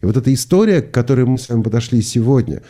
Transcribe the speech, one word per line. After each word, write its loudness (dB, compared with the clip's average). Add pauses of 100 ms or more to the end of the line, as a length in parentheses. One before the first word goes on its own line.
И -6
вот 0
эта 0
история, 2
к -12
которой 0
мы 0
с -14
вами 0
подошли 0
сегодня, 0